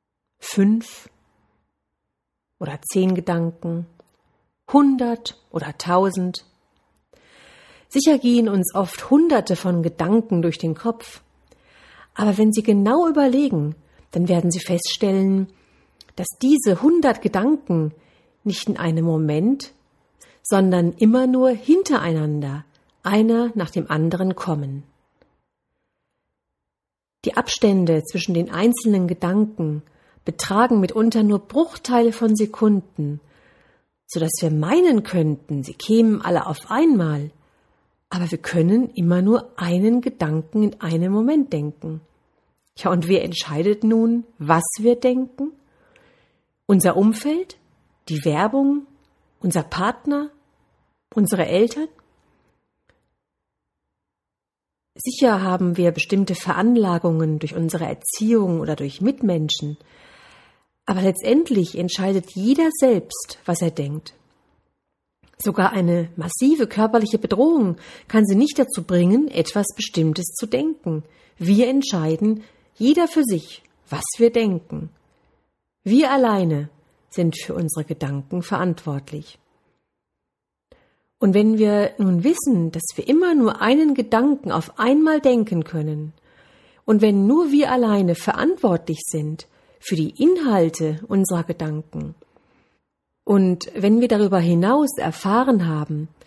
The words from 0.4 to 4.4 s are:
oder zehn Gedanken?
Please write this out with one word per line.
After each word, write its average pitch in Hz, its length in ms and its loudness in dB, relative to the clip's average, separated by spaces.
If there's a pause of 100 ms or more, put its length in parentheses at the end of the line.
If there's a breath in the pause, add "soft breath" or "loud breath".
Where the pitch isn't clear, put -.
oder 147 200 -10 (120)
zehn 185 240 0
Gedanken? 170 720 -6 (840)